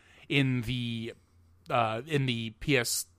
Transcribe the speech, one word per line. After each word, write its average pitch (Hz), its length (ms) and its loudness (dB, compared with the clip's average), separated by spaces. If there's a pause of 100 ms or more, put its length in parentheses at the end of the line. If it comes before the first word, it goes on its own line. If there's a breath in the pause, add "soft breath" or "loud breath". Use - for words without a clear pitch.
(280 soft breath)
in 131 360 2
the, 117 500 -4 (560)
uh, 113 360 2
in 147 200 0
the 117 240 -2 (100)
P 143 180 2
S - 280 0 (140)